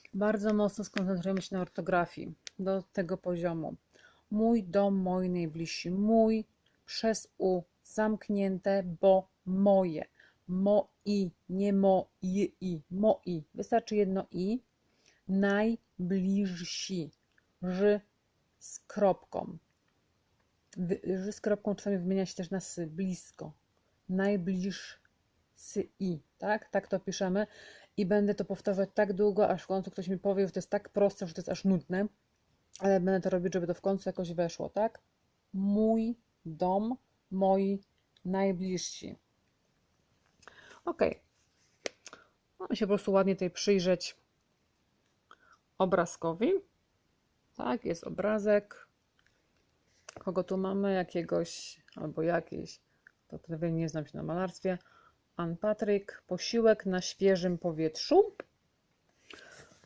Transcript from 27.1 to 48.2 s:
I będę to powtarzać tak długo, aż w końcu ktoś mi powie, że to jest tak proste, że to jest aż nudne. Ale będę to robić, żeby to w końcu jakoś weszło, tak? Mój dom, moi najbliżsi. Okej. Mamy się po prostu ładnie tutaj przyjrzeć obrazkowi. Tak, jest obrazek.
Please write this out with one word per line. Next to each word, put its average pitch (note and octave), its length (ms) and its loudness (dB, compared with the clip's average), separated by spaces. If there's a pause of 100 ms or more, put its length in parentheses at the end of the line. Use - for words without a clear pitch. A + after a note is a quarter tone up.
I G#3 80 0
będę G#3 300 2
to G3 100 -6
powtarzać G3 480 -2
tak G#3 200 2
długo, G3+ 360 4
aż F3+ 140 -2
w - 40 -18
końcu F#3+ 240 -4
ktoś F#3 160 -8
mi F#3 100 -2
powie, G3 300 0
że E3+ 60 -8
to - 40 -4
jest F3 120 -8
tak - 200 -4
proste, G3+ 380 2
że D#3+ 60 -14
to - 60 -10
jest F3 100 -10
aż - 160 -6
nudne. F#3+ 420 2 (720)
Ale F#3+ 200 4
będę F#3 220 2
to F#3 80 -2
robić, F3+ 240 0
żeby F3 140 0
to F3 60 -2
w - 80 -6
końcu G3 280 -2
jakoś F3 240 -6
weszło, E3+ 360 -2
tak? A3 320 -2 (520)
Mój A3 640 2 (280)
dom, F#3 520 0 (340)
moi F#3+ 500 2 (440)
najbliżsi. F#3 920 -2 (1700)
Okej. - 360 -2 (1400)
Mamy F#3+ 160 -6
się G#3+ 100 -2
po F#3+ 60 -2
prostu G3+ 200 -2
ładnie F#3+ 240 2
tutaj F#3 160 -4
przyjrzeć F#3 640 0 (1600)
obrazkowi. F3+ 760 0 (1040)
Tak, - 300 -4
jest - 180 -6
obrazek. G#3 840 0 (1300)